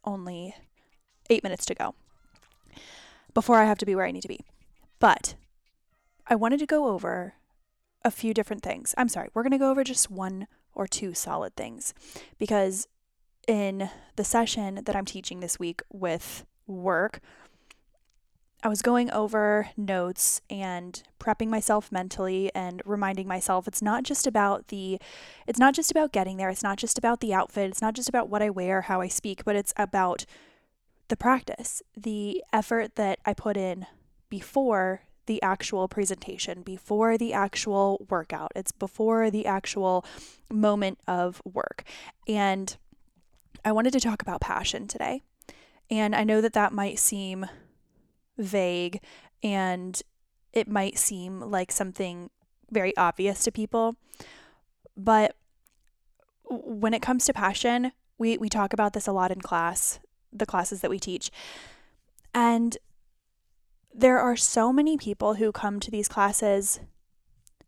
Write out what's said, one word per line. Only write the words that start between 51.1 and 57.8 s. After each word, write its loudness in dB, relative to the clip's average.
like -2
something -6
very 0
obvious 2
to 0
people, 0
but 4
w-, -8
when 0
it 0
comes 2
to 2
passion, 0